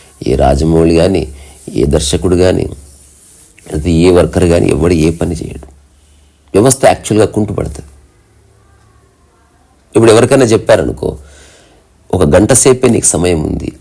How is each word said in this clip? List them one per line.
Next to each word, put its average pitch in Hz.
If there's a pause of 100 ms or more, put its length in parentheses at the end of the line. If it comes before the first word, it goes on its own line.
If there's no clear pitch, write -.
(280)
ఏ 67
రాజమౌళి 80
కానీ, 82 (340)
ఏ 57
దర్శకుడు 78
కానీ, 87 (1040)
లేదా 78
ఏ 85
వర్కర్ 87
కానీ 85
ఎవడు 87
ఏ 80
పని 82
చేయడు. - (880)
వ్యవస్థ 127
యాక్చువల్గా 104
కుంటుపడుతుంది. - (2000)
ఇప్పుడు 113
ఎవరికైనా 123
చెప్పారనుకో, 101 (960)
"ఒక 90 (120)
గంట 107
సేపే 127
నీకు 110
సమయం 82
ఉంది," -